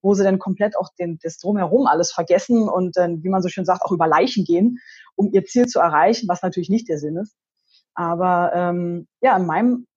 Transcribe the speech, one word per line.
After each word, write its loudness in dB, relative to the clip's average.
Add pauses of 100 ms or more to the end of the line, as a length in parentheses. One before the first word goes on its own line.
wo 2
sie 0
dann 2
komplett -2
auch -4 (120)
den, -6
das -10
Drumherum 0
alles 2
vergessen 2
und -2
dann, -2
wie -2
man 0
so -2
schön -6
sagt, 0
auch -4
über 2
Leichen 2
gehen, 2 (380)
um 0
ihr 2
Ziel 2
zu -2
erreichen, 2
was -4
natürlich -4
nicht 0
der -4
Sinn -6
ist. -8 (600)
Aber, 0
ähm, -4 (120)
ja, 4
in 0
meinem 0 (100)